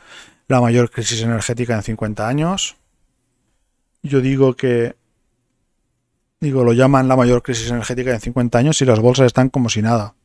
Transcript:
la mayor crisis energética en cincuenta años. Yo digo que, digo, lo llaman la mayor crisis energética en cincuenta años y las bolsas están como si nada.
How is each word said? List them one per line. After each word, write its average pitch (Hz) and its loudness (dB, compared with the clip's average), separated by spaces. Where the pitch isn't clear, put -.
la 127 2
mayor 120 2
crisis 113 -6
energética 117 -4
en 104 -4
cincuenta 107 -6
años. 160 -4
Yo 139 0
digo 135 2
que, 120 -2
digo, 135 0
lo 120 4
llaman 131 4
la 131 2
mayor 123 2
crisis 120 -6
energética 120 -4
en 110 -4
cincuenta 120 -2
años 143 2
y 135 2
las 113 4
bolsas 123 4
están 131 2
como 123 -2
si 107 -2
nada. 110 -2